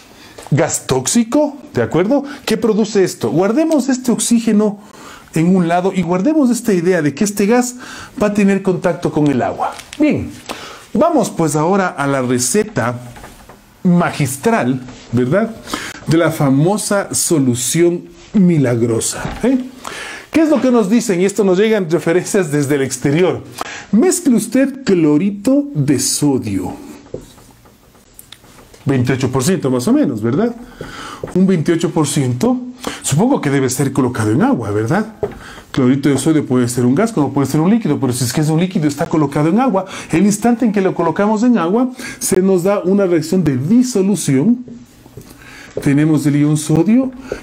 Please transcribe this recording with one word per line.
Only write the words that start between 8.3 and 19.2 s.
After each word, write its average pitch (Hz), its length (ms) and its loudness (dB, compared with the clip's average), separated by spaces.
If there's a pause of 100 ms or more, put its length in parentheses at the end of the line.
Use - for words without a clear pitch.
tener 196 280 2
contacto 175 500 -2
con 151 160 2
el 127 140 0
agua. - 320 -4 (260)
Bien, 120 320 0 (640)
vamos 294 360 2
pues 156 280 -2
ahora 180 320 2
a 139 180 -4
la 139 140 0
receta 123 760 -2 (840)
magistral, 175 1000 0 (300)
¿verdad? 151 420 0 (520)
De 147 100 0
la 165 160 2
famosa 165 840 0
solución 165 1000 0 (180)
milagrosa, 123 880 2 (180)